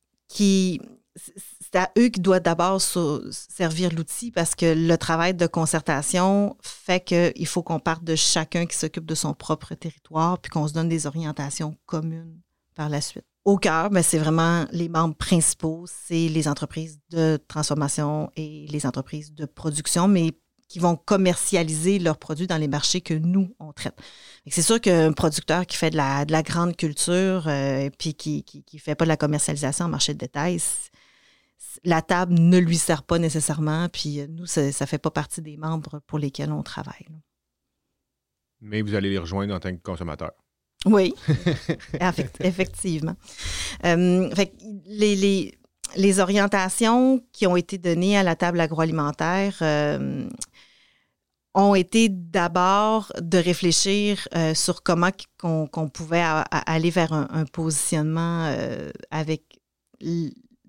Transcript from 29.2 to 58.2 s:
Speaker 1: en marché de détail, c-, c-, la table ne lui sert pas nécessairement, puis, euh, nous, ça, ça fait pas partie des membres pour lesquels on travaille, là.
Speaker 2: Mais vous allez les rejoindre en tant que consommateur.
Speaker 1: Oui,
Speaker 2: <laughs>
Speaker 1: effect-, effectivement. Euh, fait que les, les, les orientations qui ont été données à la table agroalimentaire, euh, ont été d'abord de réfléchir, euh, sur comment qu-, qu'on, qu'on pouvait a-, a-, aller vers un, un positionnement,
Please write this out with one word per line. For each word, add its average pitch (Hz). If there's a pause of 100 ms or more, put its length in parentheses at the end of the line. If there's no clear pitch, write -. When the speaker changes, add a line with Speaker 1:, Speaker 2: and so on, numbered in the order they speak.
Speaker 1:
en 165
marché 151
de 147
détail, 160
c-, - (680)
c-, -
la 165
table 180
ne 175
lui 170
sert 160
pas 170
nécessairement, 156
puis, 147
euh, 143
nous, 165
ça, 139
ça 143
fait 151
pas 156
partie 151
des 151
membres 151
pour 151
lesquels 143
on 147
travaille, -
là. 156 (1400)
Speaker 2:
Mais 107
vous 104
allez 98
les 98
rejoindre 98
en 87
tant 92
que 87
consommateur. 82 (540)
Speaker 1:
Oui, 202 (400)
Speaker 2:
<laughs> -
Speaker 1:
effect-, 170
effectivement. 175 (680)
Euh, 180
fait 214
que - (320)
les, 208
les, 190 (380)
les 196
orientations 208 (120)
qui 202
ont 180
été 180
données 180
à 196
la 170
table 175
agroalimentaire, 160
euh, 147 (1300)
ont 202
été 208
d'abord 185
de 170
réfléchir, 190
euh, 160
sur -
comment 175
qu-, - (140)
qu'on, 160
qu'on 156
pouvait 165
a-, 156
a-, -
aller 160
vers 165
un, 147
un 160
positionnement, 160